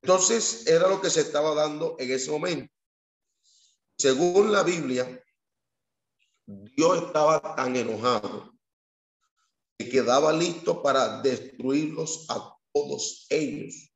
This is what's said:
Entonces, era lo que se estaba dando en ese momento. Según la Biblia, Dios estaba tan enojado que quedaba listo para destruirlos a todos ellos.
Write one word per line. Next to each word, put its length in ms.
Entonces, 640
era 220
lo 100
que 100
se 120
estaba 340
dando 440
en 120
ese 180
momento. 400
Según 540
la 120
Biblia, 600
Dios 600
estaba 500
tan 220
enojado 760
que 120
quedaba 440
listo 500
para 380
destruirlos 1080
a 280
todos 560
ellos. 680